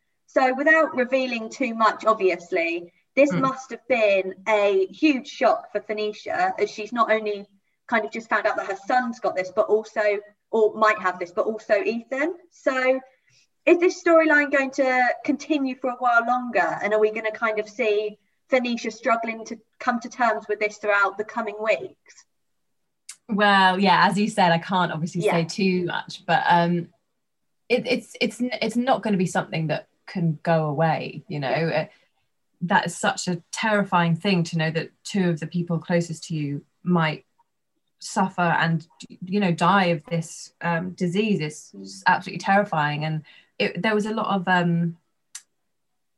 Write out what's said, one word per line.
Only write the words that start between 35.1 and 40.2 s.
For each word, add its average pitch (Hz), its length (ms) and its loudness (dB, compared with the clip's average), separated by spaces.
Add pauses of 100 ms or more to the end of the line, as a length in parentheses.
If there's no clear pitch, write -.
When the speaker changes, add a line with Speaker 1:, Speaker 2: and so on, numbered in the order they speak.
Speaker 2:
of 160 100 -2
the 160 80 -8
people 170 300 -4
closest 170 480 -4
to 165 100 -6
you 143 280 -4 (200)
might 165 420 0 (760)
suffer 190 420 -4
and, 165 460 0 (380)
you 185 140 -2
know, 190 120 2
die 180 360 4
of 170 180 -2
this, - 560 -8